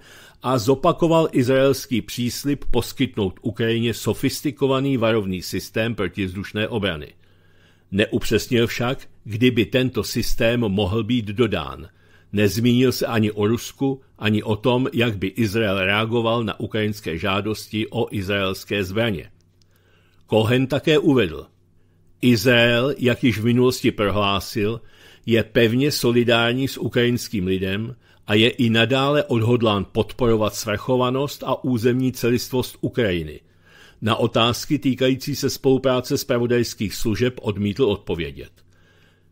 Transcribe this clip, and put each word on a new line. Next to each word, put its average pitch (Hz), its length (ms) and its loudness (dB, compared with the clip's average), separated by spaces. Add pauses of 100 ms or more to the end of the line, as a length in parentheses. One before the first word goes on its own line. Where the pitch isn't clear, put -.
(420)
a 127 160 0
zopakoval 160 760 2
izraelský 131 680 2
příslib 123 680 -6
poskytnout 117 720 0
Ukrajině 117 520 -2
sofistikovaný 135 1000 -2
varovný 107 460 0
systém 113 520 -4
protivzdušné 98 720 -4
obrany. 95 400 -4 (800)
Neupřesnil 113 760 0
však, 123 420 -4 (160)
kdy 110 260 2
by 110 160 2
tento 127 380 0
systém 120 560 2
mohl 104 440 0
být 117 200 -2
dodán. 92 640 -2 (440)
Nezmínil 120 600 2
se - 140 -4
ani 110 260 0
o 104 140 -2
Rusku, 135 540 -2 (180)
ani 107 240 0
o 107 140 -2
tom, 127 360 2
jak 113 260 0
by 95 80 -4
Izrael 101 580 0
reagoval 113 600 0
na - 160 -6
ukrajinské 107 580 -4
žádosti 104 720 -4
o 120 200 -2
izraelské 98 760 -2
zbraně. 98 460 -4 (1000)
Cohen 120 360 2
také 147 320 2
uvedl: 107 480 2 (760)
„Izrael, 120 760 4
jak 120 260 0
již 107 140 2
v 107 60 -2
minulosti 123 460 2
prohlásil, 101 920 -2 (460)
je 110 180 2
pevně 123 480 2
solidární 120 760 2
s - 100 -10
ukrajinským 120 680 -2
lidem 95 500 -4 (300)
a 104 80 0
je 110 160 6
i 117 200 0
nadále 131 540 2
odhodlán 110 680 2
podporovat 110 640 0
svrchovanost 127 920 -2
a - 180 -4
územní 127 480 0
celistvost 123 680 -2
Ukrajiny.“ 90 600 -2 (640)
Na 110 140 0
otázky 120 640 0
týkající 131 580 -2
se 131 140 -4
spolupráce 131 680 0
zpravodajských 120 760 -2
služeb 117 480 -2
odmítl 104 420 -2
odpovědět. 82 640 -4 (800)